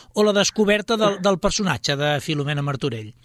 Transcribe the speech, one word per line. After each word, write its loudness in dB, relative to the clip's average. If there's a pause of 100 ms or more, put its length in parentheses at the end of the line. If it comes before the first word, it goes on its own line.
(180)
o 4
la 4
descoberta 2
del, 0
del 2
personatge -2
de 0
Filomena -4
Martorell? -6 (120)